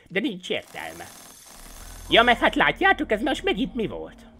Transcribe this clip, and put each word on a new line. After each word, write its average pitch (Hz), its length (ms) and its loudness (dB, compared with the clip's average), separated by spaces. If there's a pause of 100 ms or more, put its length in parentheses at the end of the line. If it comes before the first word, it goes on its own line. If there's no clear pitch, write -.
de 180 120 -4
nincs 214 300 -6
értelme. 135 540 -10 (1040)
Ja, 190 140 8
meg 240 160 4
hát - 160 2
látjátok, 320 580 2
ez 214 100 0
most 262 220 -2
megint 262 300 -2
mi 226 120 -2
volt? 82 320 -10 (220)